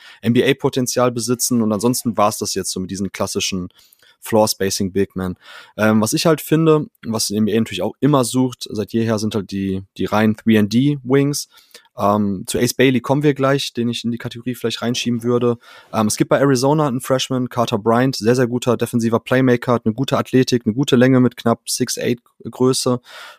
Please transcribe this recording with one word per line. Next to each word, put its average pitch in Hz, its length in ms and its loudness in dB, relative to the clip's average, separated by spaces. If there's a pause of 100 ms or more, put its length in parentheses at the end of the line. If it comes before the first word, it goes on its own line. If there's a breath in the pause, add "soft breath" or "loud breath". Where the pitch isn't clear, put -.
(220 loud breath)
N 117 120 0
B 120 140 4
A 139 60 4
Potenzial 127 580 0
besitzen 120 520 -2
und 110 100 0
ansonsten 113 420 -2
war's 107 220 0
das - 160 -6
jetzt 95 180 -6
so - 80 -6
mit 92 120 -8
diesen 95 200 -6
klassischen 95 520 -4 (560 soft breath)
Floor 107 280 2
Spacing 98 440 -4
Big 98 240 -2
Men. 92 220 -6 (400 loud breath)
Ähm, 110 240 4
was 107 120 0
ich 160 120 -2
halt 160 160 2
finde, 156 460 2 (180)
was 110 220 -4
die 101 80 -6
N 107 100 2
B 101 100 0
A 113 40 4
natürlich 101 220 -4
auch 104 180 -4
immer 139 240 4
sucht, 123 460 -2
seit 104 240 -8
jeher 113 260 0
sind 107 160 -4
halt 95 160 -4
die, 98 320 -4 (140)
die 92 80 -2
reinen 107 300 2
three 110 220 2
and 104 140 2
D 139 320 0
Wings. 139 440 0 (480 soft breath)
Ähm, 101 520 0
zu - 100 -4
Ace 120 160 0
Bailey 127 280 4
kommen 143 200 0
wir 147 140 2
gleich, 135 360 0
den 117 160 -2
ich 117 160 -6
in 117 60 -4
die 117 80 -6
Kategorie 120 380 -8
vielleicht - 260 -6
reinschieben 120 400 -2
würde. 120 380 2 (340 loud breath)
Ähm, 110 140 0
es - 100 -2
gibt 156 120 0
bei 143 100 4
Arizona 139 480 2
einen 127 140 -2
Freshman, 127 480 -2
Carter 117 280 -2
Bryant, 117 380 2
sehr, 113 180 2
sehr 127 140 2
guter 120 300 0
defensiver 113 420 0
Playmaker, 127 540 2
hat 113 120 -2
eine 110 80 0
gute 131 240 -2
Athletik, 123 480 2
eine 107 80 0
gute 135 220 0
Länge 127 240 6
mit 123 180 2
knapp - 320 -2
six - 300 -4
eight 117 200 -2 (300)
Größe 127 500 0 (400 loud breath)